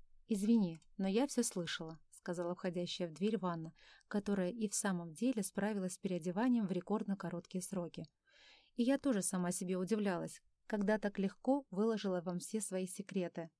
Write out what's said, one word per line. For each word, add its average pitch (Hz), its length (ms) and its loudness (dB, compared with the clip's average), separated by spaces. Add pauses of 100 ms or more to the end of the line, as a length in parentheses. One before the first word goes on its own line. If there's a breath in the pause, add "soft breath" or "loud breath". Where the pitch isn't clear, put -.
(260)
"Извини, 202 540 4 (160)
но 190 120 0
я 233 180 4
все 247 160 2
слышала", 165 560 -4 (120)
сказала 175 440 -2
входящая 175 540 -2
в 160 40 -12
дверь 196 260 0
Ванна, 170 340 -2 (360 loud breath)
которая 202 420 0
и 220 180 -2
в - 60 -6
самом 175 400 -2
деле 226 280 2
справилась 196 520 -2
с - 40 -10
переодеванием 190 680 2
в 175 60 2
рекордно 196 440 0
короткие 175 460 -4
сроки. 170 440 -6 (720 loud breath)
"И 240 60 2
я 269 160 4
тоже 226 240 2
сама 180 300 0
себе 185 240 -2
удивлялась, 185 680 0 (240)
когда 208 320 2
так - 200 -2
легко 262 520 2
выложила 202 500 0
вам 175 200 -2
все - 200 -4
свои 185 260 -2
секреты". 175 720 -4